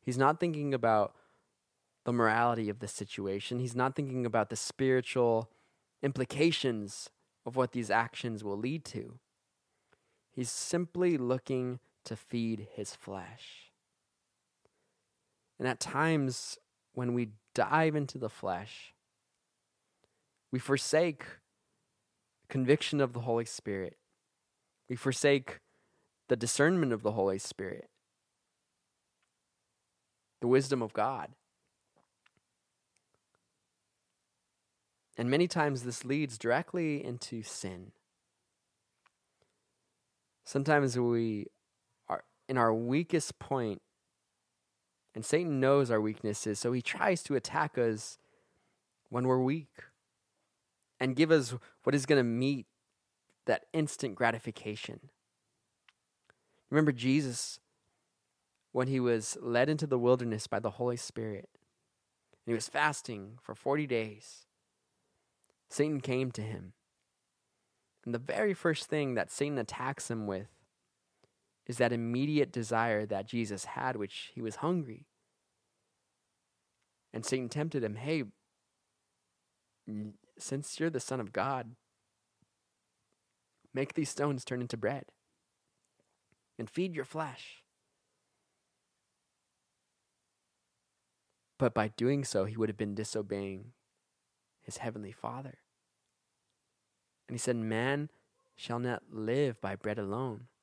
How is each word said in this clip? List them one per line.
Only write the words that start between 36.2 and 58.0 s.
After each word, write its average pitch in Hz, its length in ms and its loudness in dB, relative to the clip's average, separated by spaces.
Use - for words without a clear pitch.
directly 151 640 0
into 120 380 -8
sin. 92 500 -10
Sometimes 139 540 4
we 117 480 2
are - 160 -4
in 131 80 0
our 113 160 8
weakest 135 680 0
point, 120 440 -2
and 110 100 -8
Satan 156 360 2
knows 135 300 6
our 110 100 4
weaknesses, 107 580 -2
so 123 140 0
he 127 100 -2
tries - 420 0
to 143 120 -2
attack 151 400 -2
us 113 420 -2
when 123 180 0
we're 127 160 4
weak 143 260 0
and 127 180 0
give 156 140 6
us 131 240 6
what 139 120 2
is 135 120 4
gonna 139 180 6
meet 123 420 0
that - 260 2
instant 143 420 -2
gratification. 113 960 -2
Remember 151 220 4
Jesus, 131 680 0